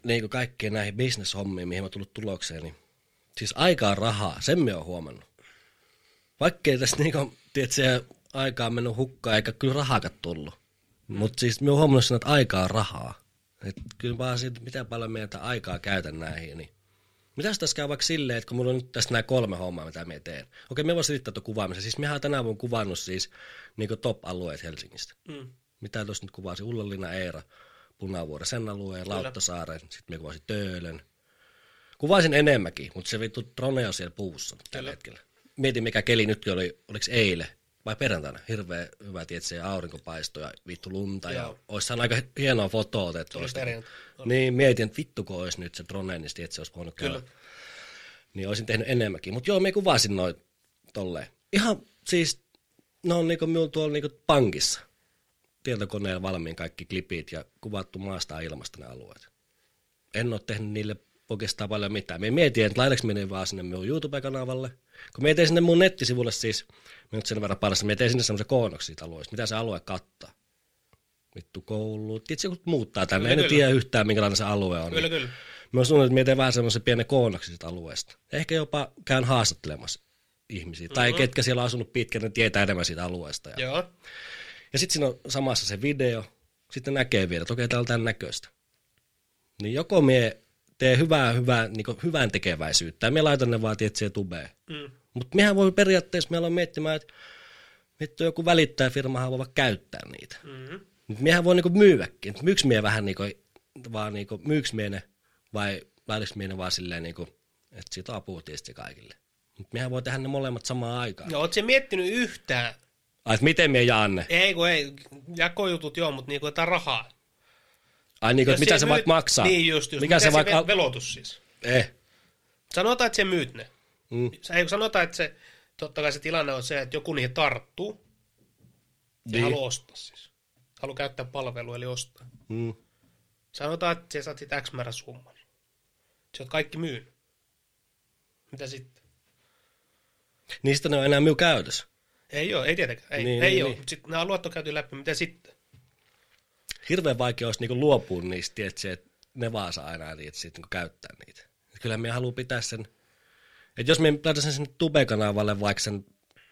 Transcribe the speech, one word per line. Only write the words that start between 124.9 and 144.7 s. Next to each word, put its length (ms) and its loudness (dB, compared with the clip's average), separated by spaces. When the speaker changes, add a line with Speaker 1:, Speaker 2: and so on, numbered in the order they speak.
Speaker 2:
että 120 -6
se, 200 -4
totta 260 -6
kai 100 2
se 60 -8
tilanne 340 -2
on 100 -4
se, 180 -4
että 160 -6
joku 180 -4
niihin 200 -2
tarttuu. 680 -2
Se 60 -6
Speaker 1:
Niin. 120 2
Speaker 2:
haluaa 220 0
ostaa 300 -10
siis. 340 -20
Haluaa 160 -8
käyttää 300 -6
palvelua, 500 -8
eli 100 -10
ostaa. 400 -10
Speaker 1:
Mm. 260 -4
Speaker 2:
Sanotaan, 440 -2
että 100 -20
sä 40 -6
saat 160 -12
sit 100 -16
X 100 -14
määrä 200 -8
summan. 420 -16
Sä 60 -14
oot 80 -16
kaikki 280 -4
myynyt. 340 -8
Mitä 140 -12
sitten? 360 -16
Speaker 1:
Niistä 260 2
ne 80 2
on 80 2
enää 160 6
minun 160 6
käytössä. 500 2
Speaker 2:
Ei 240 -4
oo, 100 0
ei 120 0
tietenkään. 360 -4
Ei, 120 -4
Speaker 1:
Niin, 180 0
Speaker 2:
ei 120 4
Speaker 1:
niin, 100 2
Speaker 2:
oo. 40 0
Speaker 1:
niin. 100 -6
Speaker 2:
Mut 100 -12
sit 180 -12
nää 180 -4
luotot 300 -4
käyty 200 -8